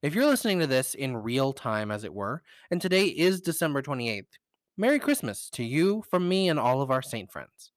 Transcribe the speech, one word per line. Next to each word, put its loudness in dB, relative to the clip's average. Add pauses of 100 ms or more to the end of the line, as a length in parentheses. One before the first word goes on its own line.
If -2
you're 4
listening 4
to 2
this 2
in -4
real 0
time, -2
as -4
it -10
were, -6 (280)
and 0
today 2
is 2
December -2
twenty-eighth, -6 (400)
Merry 2
Christmas -2
to -8
you 2
from 0
me 2
and 2
all 2
of -2
our 2
saint -10
friends. -16